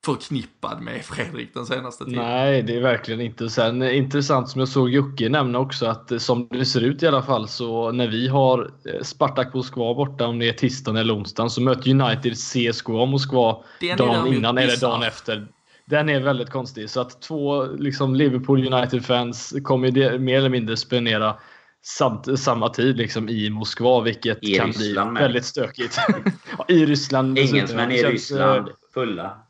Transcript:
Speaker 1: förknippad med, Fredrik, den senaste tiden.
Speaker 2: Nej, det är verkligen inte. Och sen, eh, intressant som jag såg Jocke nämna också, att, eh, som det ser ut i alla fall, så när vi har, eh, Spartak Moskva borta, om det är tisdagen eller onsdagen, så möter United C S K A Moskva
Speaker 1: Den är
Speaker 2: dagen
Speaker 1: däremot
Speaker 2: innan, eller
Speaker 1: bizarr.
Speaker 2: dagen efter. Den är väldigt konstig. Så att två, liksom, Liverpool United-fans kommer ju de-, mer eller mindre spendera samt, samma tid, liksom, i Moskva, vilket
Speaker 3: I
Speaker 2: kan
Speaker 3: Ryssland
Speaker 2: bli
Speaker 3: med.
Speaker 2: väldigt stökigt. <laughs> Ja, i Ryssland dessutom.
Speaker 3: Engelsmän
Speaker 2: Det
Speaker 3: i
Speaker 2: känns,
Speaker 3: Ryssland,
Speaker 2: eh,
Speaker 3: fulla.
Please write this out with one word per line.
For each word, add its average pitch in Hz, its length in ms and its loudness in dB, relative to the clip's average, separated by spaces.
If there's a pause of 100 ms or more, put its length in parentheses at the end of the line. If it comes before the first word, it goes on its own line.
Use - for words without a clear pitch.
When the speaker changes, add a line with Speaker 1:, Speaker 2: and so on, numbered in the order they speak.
Speaker 1:
förknippad - 760 -6
med, 117 220 -10
Fredrik, 123 500 -10
den 123 120 -10
senaste 127 380 -8
tiden. 123 200 -4
Speaker 2:
Nej, 127 380 2
det 117 140 -2
är 120 40 -2
verkligen 117 400 0
inte. 117 240 -6
Och 113 80 -4
sen, 120 300 0
eh, 127 140 2
intressant 139 520 0
som - 100 -6
jag 131 100 0
såg 127 220 2
Jocke 135 380 0
nämna 127 300 2
också, 135 280 -2
att, 113 260 -4
eh, 117 60 -2
som 120 300 0
det 127 160 -2
ser 123 160 0
ut 131 220 0
i 165 40 4
alla 139 160 4
fall, 113 260 0
så 113 440 -4
när 123 160 0
vi 117 200 -2
har, 131 420 2 (140)
eh, - 180 -8
Spartak 135 520 -2
Moskva 123 400 -2
borta, 135 320 -2
om 117 120 -4
det 117 100 0
är 117 40 0
tisdagen 120 440 -2
eller 113 200 0
onsdagen, 113 340 -4
så 117 100 -4
möter 131 300 2
United 120 480 2
C - 280 -2
S 113 160 -2
K 113 200 0
A 127 40 4
Moskva 131 560 2 (180)
Speaker 1:
Den 175 100 -4
är 180 60 -2
Speaker 2:
dagen 123 180 4
Speaker 1:
däremot 123 200 2
Speaker 2:
innan, 120 240 2
eller 127 140 4
Speaker 1:
bizarr. 123 180 2
Speaker 2:
dagen 117 120 -2
efter. 110 440 -6 (380)
Den 151 240 0
är 143 120 2
väldigt 127 300 -2
konstig. 123 400 -8
Så 127 100 -2
att - 220 -8
två, 143 440 -2
liksom, 139 480 -2
Liverpool 131 600 4
United-fans 123 880 -2
kommer 131 260 2
ju 127 40 2 (180)
de-, 123 140 -2
mer 127 140 4
eller 135 100 4
mindre 113 280 0
spendera 110 600 0 (480)
samt, 131 560 0
samma 117 280 0
tid, 127 280 2
liksom, 110 320 -4
i 107 220 -2
Moskva, 117 500 2
vilket 110 440 -2
Speaker 3:
I 101 100 2
Speaker 2:
kan 104 120 4
Speaker 3:
Ryssland 107 440 -2
Speaker 2:
bli - 40 -6
Speaker 3:
med. 127 80 4
Speaker 2:
väldigt 131 220 2
stökigt. 120 600 -4
<laughs> - 540 -2
Ja, - 100 -8
i 165 180 6
Ryssland 135 480 0
dessutom. 135 220 4
Speaker 3:
Engelsmän 117 320 0
Speaker 2:
Det 127 60 0
Speaker 3:
i 123 80 2
Speaker 2:
känns, 139 100 4
Speaker 3:
Ryssland, 135 560 0
Speaker 2:
eh, - 60 -18 (200)
Speaker 3:
fulla. 95 420 -4 (140)